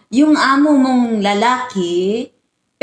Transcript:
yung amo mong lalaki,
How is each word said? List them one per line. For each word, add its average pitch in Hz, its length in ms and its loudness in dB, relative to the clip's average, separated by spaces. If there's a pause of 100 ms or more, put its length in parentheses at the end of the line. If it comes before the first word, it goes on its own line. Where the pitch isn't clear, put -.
yung 294 300 2
amo 277 400 2
mong 247 400 0
lalaki, 202 1040 -2 (580)